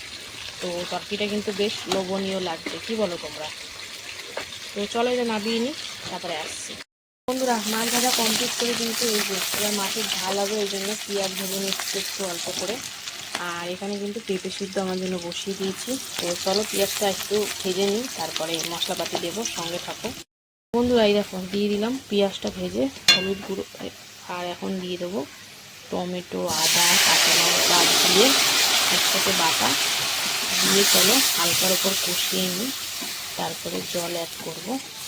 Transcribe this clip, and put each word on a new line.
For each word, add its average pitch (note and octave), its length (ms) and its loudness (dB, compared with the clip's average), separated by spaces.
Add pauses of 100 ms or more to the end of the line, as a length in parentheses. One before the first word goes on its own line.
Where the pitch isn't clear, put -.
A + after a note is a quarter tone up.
(600)
তো F#3+ 80 -4 (240)
তরকারিটা G3 420 -2
কিন্তু G#3 160 -2 (120)
বেশ G#3 120 2 (200)
লোভনীয় F#3+ 460 0 (100)
লাগছে, E3 260 -6 (100)
কি A3 160 -4
বলো F3+ 220 0
তোমরা? D3+ 240 -8 (1200)
তো - 80 -6 (140)
চলো A#3 220 2
এটা B3 180 2
নাবিয়ে A3 320 0
নিই, D4+ 100 -2 (340)
তারপরে F3 340 -6
আসছি। - 280 -8 (560)
বন্ধুরা, B3+ 280 2 (180)
মাছ A3+ 200 0
ভাজা B3 260 4
কমপ্লিট A3+ 400 2
করে A#3+ 220 2
কিন্তু A3+ 220 -2 (120)
এই G#3 120 2
যে G3 80 -2 (220)
এবার G#3 220 0
মাছের G3+ 260 -2 (100)
ঝাল F#3 260 -2
হবে, G3+ 220 0
ওই G3 100 -2
জন্য G3 160 -2 (140)
পেঁয়াজ G3 360 -2
ভেজে F#3+ 260 -2
নিচ্ছি - 380 -2
একটু - 180 -4 (100)
অল্প F3 160 -4 (120)
করে। F#3 160 -2 (760)
আর F3 240 -4
এখানে G3 200 -6 (100)
কিন্তু G#3 240 -6
পেঁপে F#3+ 300 -2
সিদ্ধ F#3+ 180 -6 (100)
আমার F#3 180 -2
জন্য F#3 120 -2 (120)
বসিয়ে F#3+ 320 -6
দিয়েছি। F#3+ 320 -4 (280)
তো F3+ 60 0 (200)
চলো F#3+ 160 4 (100)
পেঁয়াজটা G3 340 2 (100)
একটু - 200 -2 (260)
ভেজে F#3+ 300 2
নিই, A3 120 0 (140)
তারপরে D#3+ 360 -2 (180)
মশলাপাতি F3 540 -2
দেবো, F3 160 -4 (140)
সঙ্গে E3+ 320 -4
থাকো। F3 200 -6 (680)
বন্ধুরা, A#3+ 340 6
এই G#3 100 6
দেখো G3+ 160 -4 (180)
দিয়ে G3+ 200 2
দিলাম G#3+ 200 0 (160)
পেঁয়াজটা G3+ 480 2
ভেজে, F#3 260 -2 (300)
হলুদ F#3+ 340 0
গুঁড়ো, G3 160 -4 (720)
আর F3 80 -4 (100)
এখন F#3+ 160 -6 (140)
দিয়ে F3+ 200 -4
দেবো F#3 160 -4 (720)
টমেটো, F3+ 520 -4 (200)
আদা, F3 240 6 (200)
কাঁচা E3 340 6
লঙ্কা F3 400 6 (320)
দিয়ে G3 160 8 (680)
একসাথে F#3+ 360 4 (100)
বাটা D#3+ 280 2 (1000)
দিয়ে G3 160 6 (100)
চলো F#3 220 8 (220)
হালকার F3 400 4
ওপর F#3+ 160 2 (120)
কষিয়ে F#3 500 0
নিই, A3 140 -2 (680)
তারপরে E3+ 400 -4 (160)
জল E3+ 240 -2
অ্যাড E3+ 160 -6 (120)
করব। E3 220 -8 (400)